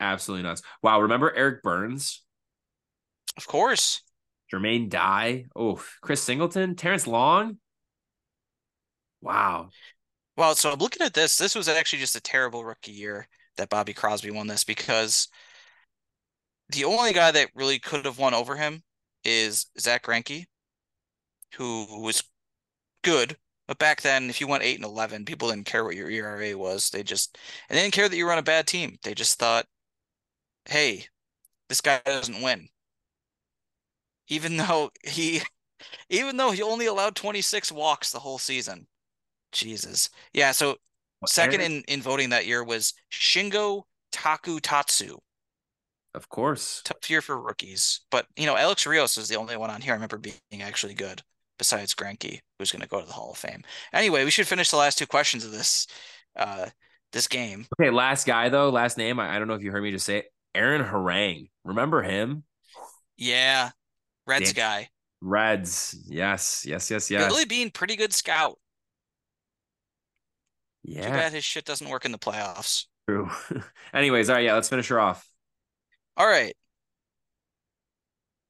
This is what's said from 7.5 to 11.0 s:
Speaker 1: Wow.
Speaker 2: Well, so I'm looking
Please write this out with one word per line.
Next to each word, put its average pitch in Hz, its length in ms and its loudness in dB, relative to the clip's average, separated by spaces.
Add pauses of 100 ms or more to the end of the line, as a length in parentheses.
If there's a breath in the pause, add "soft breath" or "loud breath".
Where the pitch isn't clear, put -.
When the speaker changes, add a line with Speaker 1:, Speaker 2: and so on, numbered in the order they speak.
Speaker 1:
Wow. 90 480 0 (680 loud breath)
Speaker 2:
Well, 160 180 6
so 151 160 4
I'm 143 80 -2
looking 214 280 -2